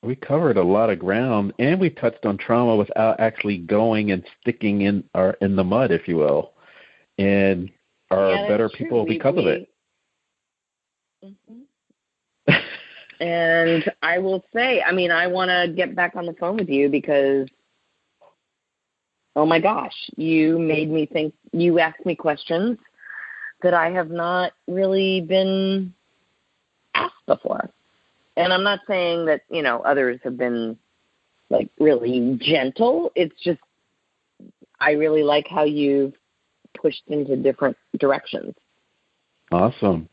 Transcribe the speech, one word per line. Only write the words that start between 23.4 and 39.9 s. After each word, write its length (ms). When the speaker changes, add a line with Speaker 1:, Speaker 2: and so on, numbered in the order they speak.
Speaker 2:
that 100
I 160
have 220
not 420
really 540
been 720
asked 320
before. 460
And 180
I'm 100
not 240
saying 380
that, 240
you 140
know, 160
others 440
have 140
been, 400
like, 200
really 600
gentle. 760
It's 260
just, 180
I 120
really 320
like 240
how 160
you've 500
pushed 280
into 280
different 420
directions. 560
Speaker 1:
Awesome. 600